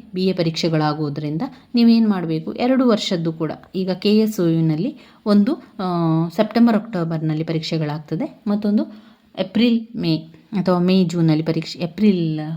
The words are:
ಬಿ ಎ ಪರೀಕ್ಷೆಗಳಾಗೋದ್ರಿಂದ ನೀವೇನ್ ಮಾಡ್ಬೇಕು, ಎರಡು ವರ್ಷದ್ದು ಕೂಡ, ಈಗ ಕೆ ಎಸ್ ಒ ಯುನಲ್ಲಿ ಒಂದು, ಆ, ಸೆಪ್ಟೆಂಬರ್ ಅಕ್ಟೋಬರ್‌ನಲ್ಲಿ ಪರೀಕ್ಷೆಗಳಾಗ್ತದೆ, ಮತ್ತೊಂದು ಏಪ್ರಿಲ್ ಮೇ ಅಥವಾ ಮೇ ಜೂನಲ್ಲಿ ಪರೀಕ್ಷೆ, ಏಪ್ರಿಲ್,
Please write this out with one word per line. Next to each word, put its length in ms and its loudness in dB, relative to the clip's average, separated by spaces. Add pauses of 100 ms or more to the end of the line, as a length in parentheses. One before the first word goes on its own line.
(140)
ಬಿ 120 -2
ಎ 60 2
ಪರೀಕ್ಷೆಗಳಾಗೋದ್ರಿಂದ 1120 -2 (320)
ನೀವೇನ್ 340 6
ಮಾಡ್ಬೇಕು, 440 -2
ಎರಡು 360 0
ವರ್ಷದ್ದು 440 0
ಕೂಡ, 200 -6 (220)
ಈಗ 160 -2
ಕೆ 280 2
ಎಸ್ 220 0
ಒ 60 2
ಯುನಲ್ಲಿ 520 0 (280)
ಒಂದು, 280 4
ಆ, 760 -2
ಸೆಪ್ಟೆಂಬರ್ 480 2
ಅಕ್ಟೋಬರ್‌ನಲ್ಲಿ 680 -4
ಪರೀಕ್ಷೆಗಳಾಗ್ತದೆ, 1000 -6
ಮತ್ತೊಂದು 640 -2 (300)
ಏಪ್ರಿಲ್ 460 0 (100)
ಮೇ 200 0 (360)
ಅಥವಾ 260 0
ಮೇ 260 4
ಜೂನಲ್ಲಿ 380 2
ಪರೀಕ್ಷೆ, 360 -6
ಏಪ್ರಿಲ್, 600 0 (160)